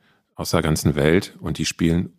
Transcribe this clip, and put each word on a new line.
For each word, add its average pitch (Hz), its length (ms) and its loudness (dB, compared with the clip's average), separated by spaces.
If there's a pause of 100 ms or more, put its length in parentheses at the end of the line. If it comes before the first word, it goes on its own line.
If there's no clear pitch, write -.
(380)
aus 82 140 -6
der 87 100 2
ganzen 78 340 0
Welt 78 440 2
und 78 200 -6
die 78 60 -2
spielen 85 540 0